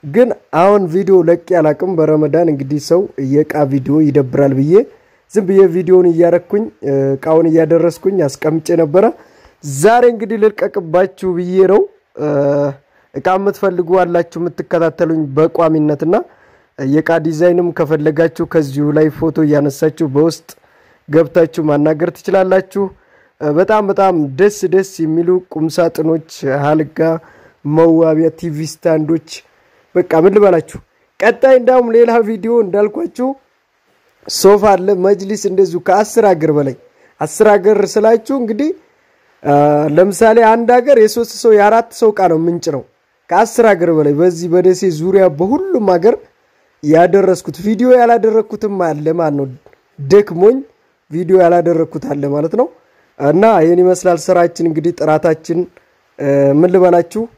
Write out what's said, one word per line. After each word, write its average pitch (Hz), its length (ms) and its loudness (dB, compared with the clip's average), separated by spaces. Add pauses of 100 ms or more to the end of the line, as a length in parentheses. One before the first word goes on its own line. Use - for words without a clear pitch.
ግን 196 260 2 (240)
አሁን 196 340 4
ቪዲዮ 190 360 0
ለቅ 170 260 0
ያላቅም። 170 440 0
በረመዳን 156 540 0
እንግዲህ 139 340 -4
ሰው 170 180 0 (260)
የእቃ 143 280 0 (120)
ቪዲዮ 135 360 -2
ይደብራል 139 520 0
ብዬ 139 200 0 (600)
ዝም 196 120 -2
ብዬ 196 220 2
ቪዲዮውን 180 400 2
እያረኩኝ፣ 170 560 0 (460)
እቃውን 160 380 0
እያደረስኩኝ 165 760 0
አስቀምጬ 156 460 -4 (100)
ነበረ። 165 280 2 (580)
ዛሬ 160 440 2
እንግዲህ 226 320 -4
ልልቀቅባችሁ 185 920 -2
ብዬ 180 220 -4 (100)
ነው። 196 160 2 (1300)
እቃ 143 140 -6
የምትፈልጉ 190 680 -2
አላችሁ 175 420 -2
የምትከታተሉኝ 165 840 -4 (100)
በቋሚነትና 156 840 0 (640)
የእቃ 143 300 -2 (100)
ዲዛይንም 175 520 0
ከፈለጋችሁ 156 760 -2
ከዚሁ 147 440 -2
ላይ 156 180 2
ፎቶ 156 320 -6
እያነሳችሁ 147 680 -2
በውስጥ 151 380 -2 (640)
ገብታችሁ 160 540 0
ማናገር 151 480 0
ትችላላችሁ። 190 720 -2 (580)
በጣም 170 440 0
በጣም 196 300 0 (200)
ደስ 202 220 0 (100)
ደስ 190 300 -2
የሚሉ 165 320 -2 (200)
ቁም 160 200 -6
ሳጥኖች፣ 160 600 -2 (340)
አልጋ፣ 151 360 -2 (680)
መዋቢያ፣ 160 680 2
ቲ 165 180 -12
ቪ 151 180 -8
ስታንዶች፣ 160 640 -4 (680)
በቃ 180 220 -2
ምን 185 160 4
ልበላችሁ። 185 460 0 (400)
ቀጣይ 240 360 2
እንዳውም 247 360 2
ሌላ 233 200 4 (100)
ቪዲዮ 220 380 -4
እንዳልኳችሁ 208 680 -4 (1000)
ሶፋ 196 400 2
አለ፣ 190 200 2 (100)
መጅሊስ 196 480 -2
እንደዚሁ 185 360 -2
ከአስር 208 440 0
ሀገር 160 260 0
በላይ። 143 240 -2 (460)
አስር 180 280 -2
ሀገር 202 380 2
ስላችሁ 226 500 0
እንግዲህ፣ 233 320 -4 (720)
አ፣ 143 100 0 (360)
ለምሳሌ 202 560 2
አንድ 226 260 2
ሀገር 247 280 4
የሶስት 220 360 0
ሰው 226 180 2
የአራት 214 400 2
ሰው 226 160 0
እቃ 208 180 -6
ነው 160 120 0
ምንጭ 170 320 -4
ነው። 135 120 -8 (460)
ከአስር 226 380 0
ሀገር 175 260 2
በላይ 147 200 2
በዚህ 170 360 0
በደሴ 180 320 2 (120)
ዙሪያ 185 380 0
በሁሉም 240 580 -4
ሀገር 180 260 2 (680)
ያደረስኩት 175 760 2
ቪዲዮ 214 320 -2
ያላደረኩትም 220 880 0
አለ 151 320 -4
ማለት 160 220 -2
ነው። 139 100 -4 (540)
ደክሞኝ 190 580 2 (540)
ቪዲዮ 170 260 -2
ያላደረኩት 170 680 0
አለ 143 240 -6
ማለት 147 240 -4
ነው። 247 140 -2 (520)
እና 147 240 2 (140)
ይሄን 170 220 2
ይመስላል 180 400 0
ስራችን 170 460 0
እንግዲህ 160 280 -2
ጥራታችን፣ 160 680 -2 (600)
እ፣ 143 80 -4 (260)
ምን 170 180 2
ልበላችሁ። 180 500 2 (160)